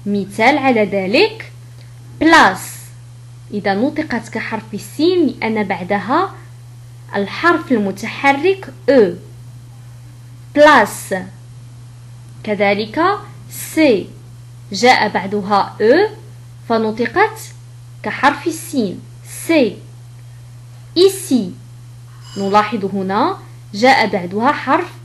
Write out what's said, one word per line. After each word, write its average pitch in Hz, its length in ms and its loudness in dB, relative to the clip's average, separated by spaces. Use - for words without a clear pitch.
مثال 202 520 0
على 254 260 2
ذلك، 202 680 -2
plus 285 560 4
إذا 202 240 -2
نطقت 269 540 -4
كحرف 214 460 -8
السين 330 520 0
لأن 220 380 -2
بعدها 196 680 -2
الحرف 311 580 -2
المتحرك 277 1000 -2
أو. 226 260 6
plus. 285 600 4
كذلك 208 580 0
سي 277 580 2
جاء 214 360 4
بعدها 196 720 -2
أو 294 280 4
فنطقت 233 720 -2
كحرف 269 440 -2
السين، 269 540 -4
سي. 269 300 2
إيسي. 277 560 2
نلاحظ 196 480 0
هنا 202 540 -2
جاء 226 320 4
بعدها 196 460 -2
حرف 311 360 -2